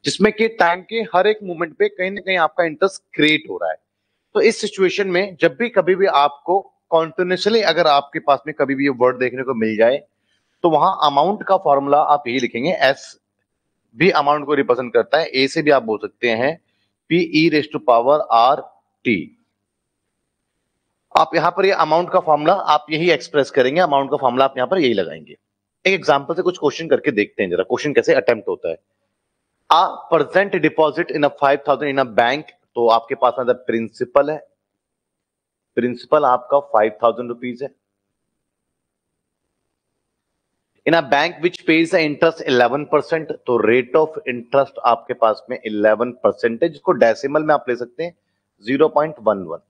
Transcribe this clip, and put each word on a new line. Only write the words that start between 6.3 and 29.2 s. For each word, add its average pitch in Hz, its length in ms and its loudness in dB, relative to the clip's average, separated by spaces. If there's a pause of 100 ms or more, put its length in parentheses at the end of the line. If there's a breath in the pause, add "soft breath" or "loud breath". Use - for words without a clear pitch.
continuously 180 720 0
अगर 165 240 0
आपके 143 340 0
पास 139 260 0
में 151 120 -10
कभी 135 160 0
भी 135 80 -4
ये 135 160 0
word 123 200 2
देखने 127 240 -4
को 127 120 -6
मिल 110 220 -2
जाए 120 260 2 (600)
तो 175 60 2
वहां 160 220 2 (160)
amount 156 360 0
का 190 160 0
formula 143 500 2
आप 143 180 0
यही 123 120 -2
लिखेंगे, 123 320 -4
एस - 480 -2 (760)
भी 175 160 2
amount 147 340 0
को 147 80 -2
रिप्रेजेंट 123 400 -2
करता 120 240 2
है, 160 80 0
ए 131 220 -2
से 160 140 -4
भी 147 100 2
आप 131 120 2
बोल 110 160 -4
सकते 120 300 -6
हैं 127 260 -2 (540)
P 170 140 2 (120)
ई 160 160 4
raise 147 240 -2
to - 140 -8
power 127 320 4 (120)
r 123 300 4 (420)
T। 117 100 2 (2000)
आप 156 200 2
यहां 165 160 2
पर 190 140 -2
ये 196 80 2
amount 165 380 0
का 185 80 2
formula 156 340 2
आप 160 360 0
यही 160 220 0
express 139 400 0
करेंगे, 135 300 2
amount 139 300 0
का 147 60 -2
formula 131 280 2
आप 131 120 -4
यहां 127 100 -2
पर 190 120 -2
यही 123 140 2
लगाएंगे। 80 420 -6 (500)
एक 190 80 2
एग्जांपल 151 420 0
से 180 60 -4
कुछ 175 180 -4
question 160 300 -4
करके 139 220 0
देखते 104 320 -2
हैं 92 60 -2
जरा, 87 140 -2
question 131 300 -4
कैसे 117 200 2
attempt 117 340 0
होता 87 220 -6
है। 82 80 -8 (920)